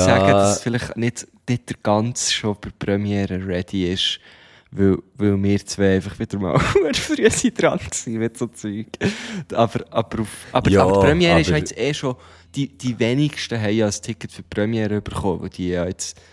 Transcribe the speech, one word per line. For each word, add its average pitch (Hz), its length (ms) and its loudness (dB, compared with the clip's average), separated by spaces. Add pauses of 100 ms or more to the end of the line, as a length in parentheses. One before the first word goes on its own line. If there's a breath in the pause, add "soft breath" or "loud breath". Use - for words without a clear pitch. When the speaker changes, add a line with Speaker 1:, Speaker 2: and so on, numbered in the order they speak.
Speaker 1:
sagen, 95 280 6
dass 101 260 4
es - 40 -12
vielleicht 120 360 -4
nicht, 117 280 -4 (220)
nicht 123 220 -2
der - 120 -12
ganz 107 480 0
schon 104 300 -2
bei 101 180 -12
Premiere 98 680 -2
ready 90 460 -2
ist, - 260 -2 (520 loud breath)
weil, 98 260 4 (220)
weil 101 240 2
wir 101 240 0
zwei 98 300 2
einfach 98 220 -4
wieder 107 200 -6
mal 90 200 0
<laughs> 349 360 2
früh 247 360 2
sind - 300 0
dran 165 180 2
gewesen - 400 -8
mit 113 200 -2
so 120 80 -4
Zeug. 107 400 -8 (680 loud breath)
Aber, 117 280 0 (100)
aber, 113 320 -2
auf, 104 60 -8 (240)
aber, - 180 2
Speaker 2:
Ja, 95 140 6
Speaker 1:
aber 95 100 4
die 98 140 6
Premiere 170 340 4
ist 92 60 -2
Speaker 2:
aber 80 100 4
Speaker 1:
ja - 20 0
jetzt - 180 -6
eh 131 140 0
schon, 131 240 -4 (380 loud breath)
die, 139 140 -2
die 120 300 -6
wenigsten 123 640 0
haben 107 160 0
ja 110 100 2
ein 101 60 0
Ticket - 400 -10
für - 100 -16
die - 60 -20
Premiere 107 540 -2
bekommen, - 400 -4
weil 92 80 -8
die 90 180 -6
ja 87 160 -2
jetzt, - 340 -8 (140 soft breath)